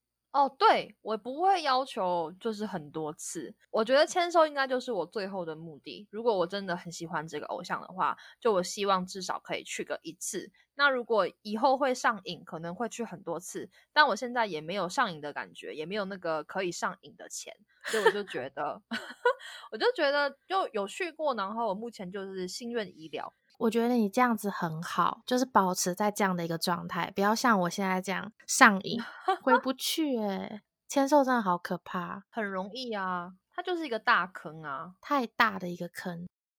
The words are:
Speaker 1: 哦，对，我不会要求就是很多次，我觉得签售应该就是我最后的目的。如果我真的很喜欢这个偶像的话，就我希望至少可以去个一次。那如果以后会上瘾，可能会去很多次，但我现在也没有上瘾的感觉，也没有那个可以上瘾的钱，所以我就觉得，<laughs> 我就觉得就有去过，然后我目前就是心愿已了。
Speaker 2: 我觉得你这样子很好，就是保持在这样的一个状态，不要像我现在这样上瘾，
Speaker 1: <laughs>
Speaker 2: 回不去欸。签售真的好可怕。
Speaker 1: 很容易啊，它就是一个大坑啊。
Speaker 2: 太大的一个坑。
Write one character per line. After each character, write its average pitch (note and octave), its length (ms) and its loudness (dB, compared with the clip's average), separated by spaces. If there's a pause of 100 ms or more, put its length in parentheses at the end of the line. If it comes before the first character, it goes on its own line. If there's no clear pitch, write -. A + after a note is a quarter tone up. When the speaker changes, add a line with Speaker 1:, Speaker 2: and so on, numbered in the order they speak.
(320)
Speaker 1:
哦， C#4 160 4 (120)
对， F4 420 6
我 G#3+ 160 -2
不 C4 240 -6
会 F#4 220 6
要 C4+ 200 4
求 F3+ 560 0
就 A3+ 140 -2
是 G#3 100 -8
很 F3+ 280 -6
多 D#3 220 -4
次， - 420 -10 (160)
我 G#3+ 120 2
觉 B3 120 4
得 D4+ 100 8
签 F4 260 0
售 E4 140 8
应 D4+ 80 0
该 C4+ 140 0
就 B3+ 120 0
是 B3 120 -6
我 A3 120 0
最 G3+ 240 -6
后 F#3+ 160 -6
的 D#3+ 120 -8
目 D#3+ 240 -14
的。 G3 320 -14
如 G#3 100 -8
果 A3+ 160 4
我 F3 80 2
真 G3 220 -4
的 F3 100 -2
很 F3 140 -12
喜 E3 160 -10
欢 D#3+ 200 -6
这 D3+ 120 -8
个 - 80 -8
偶 - 160 -6
像 E3 180 -4
的 - 60 -12
话， E3+ 280 -2 (240)
就 A3+ 140 4
我 F3+ 80 4
希 G3 240 -2
望 F#3 180 4
至 F#3 200 -8
少 - 160 -4
可 - 160 -6
以 - 80 -4
去 - 200 -8
个 - 200 -6
一 D#3+ 100 -10
次。 - 380 -8 (240)
那 C#4+ 120 4
如 B3+ 160 2
果 G#3+ 240 4 (140)
以 G#3+ 160 -4
后 C4 180 6
会 C4 200 2
上 A#3 300 0
瘾， E3+ 200 -10
可 E3 140 -8
能 E3+ 160 -8
会 A3+ 120 -4
去 A#3 160 -8
很 F#3+ 200 -10
多 E3+ 160 -4
次， - 320 -10 (200)
但 D4+ 160 6
我 D4 80 0
现 B3 160 -4
在 B3 140 0
也 D#3+ 160 -4
没 D#3 100 -8
有 F#3+ 160 -2
上 F3+ 240 0
瘾 D#3 80 -10
的 D3 140 -8
感 G#2 180 -10
觉， E2+ 220 -12
也 C#3+ 100 -8
没 F3 120 -6
有 G#3 100 -2
那 G3 100 -8
个 E3 280 -4
可 F#3+ 180 -6
以 F3+ 100 -2
上 F#3+ 300 -4
瘾 - 160 -20
的 - 100 -16
钱， - 240 -14 (340)
所 - 140 -2
以 - 60 2
我 A#4 60 8
就 G3+ 120 0
觉 C#3+ 280 -6
得， D3 380 -6
<laughs> - 840 -4
我 A3 80 -6
就 G#4+ 140 4
觉 D4+ 180 2
得 C#4+ 180 2 (180)
就 F4+ 260 0
有 G3+ 140 -2
去 E4 240 -4
过， D4 220 0
然 G#3 220 -4
后 A#3 120 0
我 G3 60 2
目 A3 160 -6
前 F#3 220 -10
就 G3 120 -6
是 F#3+ 240 -6
心 A#3 220 -10
愿 A#3 180 -4
已 D#3 220 -18
了。 C#3+ 240 -8 (240)
Speaker 2:
我 A#3 120 2
觉 A3+ 160 2
得 B3 100 2
你 A3 120 4
这 G3 140 0
样 A#3+ 160 4
子 G3+ 120 -4
很 E3 320 -4
好， - 440 0
就 B3+ 120 0
是 B3+ 80 4
保 F#3+ 280 6
持 F3+ 200 0
在 G#3 160 2
这 G#3 140 2
样 F#3+ 100 4
的 F3 120 -2
一 - 20 -2
个 E3 100 -2
状 F3 300 -2
态， E3+ 260 -2
不 - 60 -2
要 G#3 160 4
像 A3+ 240 6
我 F3 100 2
现 G3 160 -2
在 F#3 160 0
这 F#3+ 80 -6
样 F#3 220 -4 (160)
上 G#3+ 360 4
瘾， F3 200 -4
Speaker 1:
<laughs> - 400 -4
Speaker 2:
回 B3+ 160 6
不 B3+ 140 -2
去 C#4 440 -2
欸。 G3+ 440 -4 (260)
签 C#4 220 2
售 C#4+ 160 8
真 B3+ 100 2
的 A#3 60 4
好 F3+ 160 2
可 F3 200 -4
怕。 F3+ 520 -8
Speaker 1:
很 G#3 200 -4
容 F#3+ 220 -6
易 A#3+ 220 -8
啊， F#3 400 -4 (180)
它 - 100 -8
就 F4+ 140 0
是 E4 100 -2
一 C#4+ 40 -4
个 A3 100 0
大 G#3+ 280 4
坑 D#3+ 360 -12
啊。 D#3 380 -10
Speaker 2:
太 C4+ 260 2
大 G#3+ 320 2
的 F3+ 80 -6
一 F3 80 -6
个 F3 140 -8
坑。 F3 360 -8 (320)